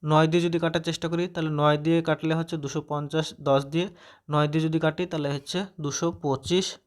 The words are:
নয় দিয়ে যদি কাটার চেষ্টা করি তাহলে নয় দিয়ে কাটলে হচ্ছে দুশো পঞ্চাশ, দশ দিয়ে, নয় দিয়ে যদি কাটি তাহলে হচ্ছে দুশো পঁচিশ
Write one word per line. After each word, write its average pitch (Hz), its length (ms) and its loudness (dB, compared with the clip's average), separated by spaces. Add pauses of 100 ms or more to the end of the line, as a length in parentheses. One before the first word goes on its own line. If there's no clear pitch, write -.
নয় 156 260 4
দিয়ে 170 160 4
যদি 170 140 0
কাটার 165 260 0
চেষ্টা 170 240 -4
করি 170 200 -2
তাহলে 170 240 -4
নয় 151 260 4
দিয়ে 165 240 2
কাটলে 160 320 0
হচ্ছে 165 220 -2
দুশো 143 260 -4
পঞ্চাশ, 151 440 -4 (140)
দশ 139 260 4
দিয়ে, 160 200 -2 (420)
নয় 151 200 2
দিয়ে 156 160 0
যদি 160 160 0
কাটি 156 260 0
তাহলে 151 260 -4
হচ্ছে 143 260 -6 (200)
দুশো 147 280 -4 (140)
পঁচিশ 143 460 0 (200)